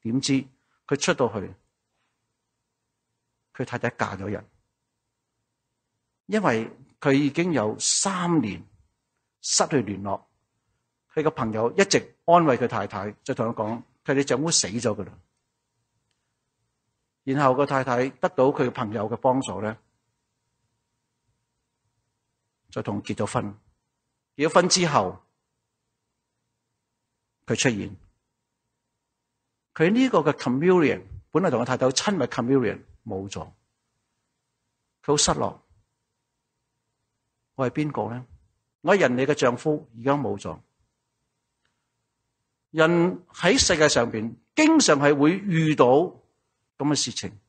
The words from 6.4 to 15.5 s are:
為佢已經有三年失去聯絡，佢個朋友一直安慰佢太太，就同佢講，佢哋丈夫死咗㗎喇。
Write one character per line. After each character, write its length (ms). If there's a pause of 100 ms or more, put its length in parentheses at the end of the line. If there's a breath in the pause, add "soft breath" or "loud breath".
為 300 (280)
佢 140
已 160
經 240
有 260
三 640
年 220 (800)
失 260
去 140
聯 220
絡， 160 (920)
佢 100
個 80
朋 200
友 220
一 120
直 300 (100)
安 200
慰 120
佢 100
太 200
太， 240 (120)
就 100
同 140
佢 60
講， 280 (240)
佢 80
哋 100
丈 180
夫 80
死 180
咗 280
㗎 100
喇。 60 (2000)